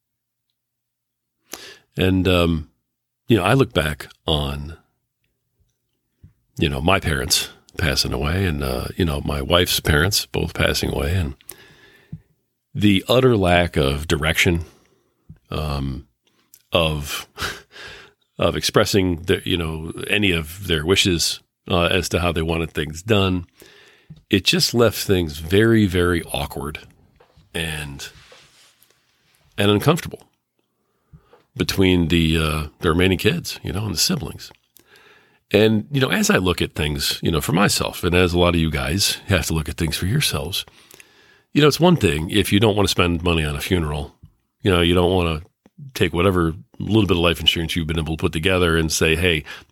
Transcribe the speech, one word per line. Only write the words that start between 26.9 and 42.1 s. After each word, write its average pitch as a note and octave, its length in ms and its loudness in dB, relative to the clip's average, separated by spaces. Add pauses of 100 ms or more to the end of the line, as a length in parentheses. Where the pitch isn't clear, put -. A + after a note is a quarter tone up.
and, D2+ 560 -8 (1500)
and G2+ 120 4
uncomfortable C3 600 0 (1300)
between F2+ 520 2
the, E2 300 2
uh, D#2 280 -2 (140)
the E2+ 100 0
remaining F2+ 280 2
kids, - 440 -4
you - 100 -8
know, G2+ 120 -6
and G#2+ 100 -6
the D2+ 40 -6
siblings. - 520 -4 (1000)
And, G#2+ 400 4
you C#3 100 0
know, C3 100 0
as G#3 200 2
I F#3 60 4
look F2+ 260 0
at D#2 120 -4
things, D2+ 480 -4
you - 80 0
know, D#2 100 0
for - 120 -4
myself, - 520 0
and E2+ 100 0
as F2+ 180 4
a F2 60 2
lot F2 160 4
of E2+ 60 2
you D#2+ 100 0
guys D2 560 -2
have F2+ 200 0
to E2 80 -4
look D#2 140 -4
at - 80 -10
things D#2+ 200 -4
for F2+ 100 -4
yourselves, F#2+ 580 -4 (880)
you C#3+ 80 2
know, D3 80 6
it's C#3 120 0
one F3 160 6
thing D#2 340 0